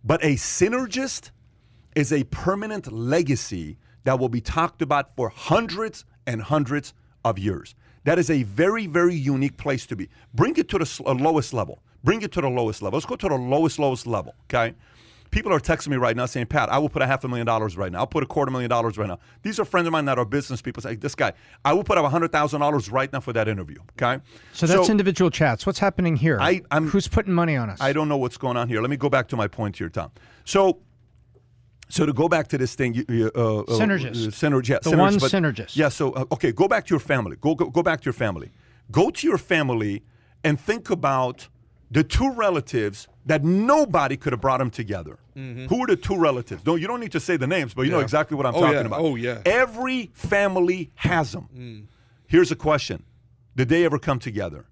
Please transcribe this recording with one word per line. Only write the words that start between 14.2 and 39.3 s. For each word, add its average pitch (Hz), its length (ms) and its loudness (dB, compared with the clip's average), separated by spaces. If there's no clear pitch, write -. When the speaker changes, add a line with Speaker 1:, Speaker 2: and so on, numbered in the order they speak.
Speaker 1:
okay? 117 280 0
People 220 220 0
are 151 80 4
texting 151 300 -2
me 139 60 0
right 120 200 2
now 123 100 -2
saying, 120 200 -6
"Pat, 139 260 0
I 131 60 2
will 147 100 0
put 135 140 -2
a 131 40 2
half 131 160 -2
a 131 60 -6
million 120 180 -4
dollars 110 300 -2
right 92 160 -4
now. 90 60 -8
I'll 107 100 -2
put 143 160 -2
a - 20 -6
quarter 139 240 0
million 123 180 -4
dollars 117 300 0
right 101 80 -2
now." 90 140 -8
These 214 160 -4
are 196 40 0
friends 175 220 0
of 165 60 0
mine 156 140 0
that 131 120 2
are 123 60 0
business 131 360 -4
people. 120 220 -10
Say, 95 140 -8
"This - 180 -8
guy, 113 200 0
I 147 80 4
will 190 120 2
put - 140 2
up 156 60 4
a 143 40 2
hundred 165 240 0
thousand 151 300 0
dollars 143 280 0
right 131 220 0
now 135 80 -4
for 123 140 -8
that 110 120 2
interview," 92 300 -4
okay? 127 280 -2
Speaker 2:
So 170 120 0
that's 180 200 6
Speaker 1:
So 226 40 4
Speaker 2:
individual 185 400 4
chats. 135 360 0
What's 190 120 -2
happening 180 380 0
here? 127 240 2
Speaker 1:
I, 175 220 2
I'm 156 160 2
Speaker 2:
Who's 190 180 0
putting 208 260 0
money 170 220 2
on 117 160 -2
us? - 100 -12
Speaker 1:
I 139 120 0
don't 151 160 0
know 147 80 0
what's 123 220 -4
going 123 180 -4
on 120 120 -2
here. 110 120 -2
Let 127 100 -2
me 143 60 -2
go 139 120 -2
back 131 200 2
to 127 80 -4
my 107 100 0
point 101 320 -6
here, 85 100 -6
Tom. 82 220 -8
So, 190 360 2
so 170 180 0
to 147 60 0
go 151 160 2
back 165 200 2
to 135 100 -2
this 127 160 -2
thing, 123 200 -2
you, 127 140 -2
you, 113 240 2
uh, 113 280 0
uh, - 60 -8
Speaker 2:
Synergist. 120 600 0
Speaker 1:
uh, 107 60 -4
synerg-, 135 360 2
yeah, 135 140 2
Speaker 2:
The 160 80 0
Speaker 1:
synergist, 151 80 6
Speaker 2:
one 196 200 6
Speaker 1:
but 135 120 2
Speaker 2:
synergist. 147 460 -2
Speaker 1:
Yeah, 156 140 4
so, 135 200 -2
uh, 131 220 -6
okay, 131 180 0
go 165 160 4
back 214 200 2
to - 60 -10
your 156 60 4
family. 117 420 -2
Go, 156 140 2
go, 143 160 -2
go 170 140 2
back 160 160 2
to - 60 -8
your 127 80 -2
family. 101 360 -4
Go 185 200 4
to - 180 -6
your 202 100 2